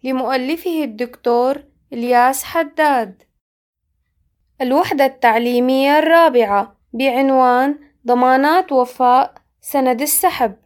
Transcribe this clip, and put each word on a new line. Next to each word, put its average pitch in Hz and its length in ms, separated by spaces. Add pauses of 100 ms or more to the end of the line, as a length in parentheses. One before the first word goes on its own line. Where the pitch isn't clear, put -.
لمؤلفه 262 800
الدكتور 247 800 (300)
إلياس 247 500
حداد. 302 800 (1400)
الوحدة 277 440
التعليمية 254 960
الرابعة، 262 760 (160)
بعنوان 262 880 (280)
ضمانات 262 640
وفاء 254 640 (280)
سند 254 400
السحب. 294 540 (100)